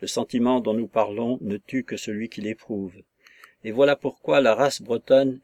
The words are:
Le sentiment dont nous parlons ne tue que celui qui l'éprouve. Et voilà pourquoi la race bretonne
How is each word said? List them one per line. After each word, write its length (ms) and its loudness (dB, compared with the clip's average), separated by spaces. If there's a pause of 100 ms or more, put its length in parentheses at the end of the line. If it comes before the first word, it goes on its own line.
Le 60 -8
sentiment 520 0
dont 160 -2
nous 120 -4
parlons 540 -2
ne 160 -6
tue 260 -6
que 140 -8
celui 320 -8
qui 120 -12
l'éprouve. 520 -8 (720)
Et 80 -8
voilà 240 4
pourquoi 460 0
la 120 6
race 300 0
bretonne 600 2